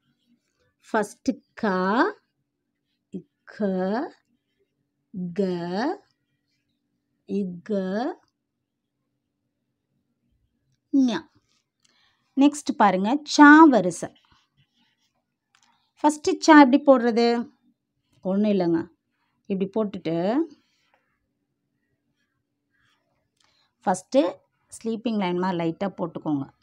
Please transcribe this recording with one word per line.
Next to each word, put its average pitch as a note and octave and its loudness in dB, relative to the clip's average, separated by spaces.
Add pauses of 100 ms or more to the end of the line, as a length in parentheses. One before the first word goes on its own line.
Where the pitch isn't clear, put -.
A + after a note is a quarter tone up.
(880)
ஃபர்ஸ்ட் G#3+ -4 (300)
கா, G3 -2 (1800)
க, G#3+ -6 (1700)
க, G#3 -2 (2000)
இக, F3+ -10 (3250)
ஞா. B3+ 0 (1200)
நெக்ஸ்ட் C#4+ 0 (100)
பாருங்க, G3 2 (240)
சா D4 8 (240)
வரிசை. F3+ -2 (1900)
ஃபர்ஸ்ட் D4+ -2 (140)
சா E4 6 (100)
எப்படி C4 4
போடுறது? A#3 2 (1080)
ஒண்ணும் G#3 0
இல்லைங்க, E3+ 0 (720)
இப்படி F#3+ -4
போட்டுட்டு G3 -6 (3750)
ஃபர்ஸ்ட் G3+ -4 (580)
ஸ்லீப்பிங் A3+ -8
லைன் F3+ -4
மாதிரி F#3 -4
லைட்டா E3+ -6 (100)
போட்டுக்கோங்க. D3+ -8 (160)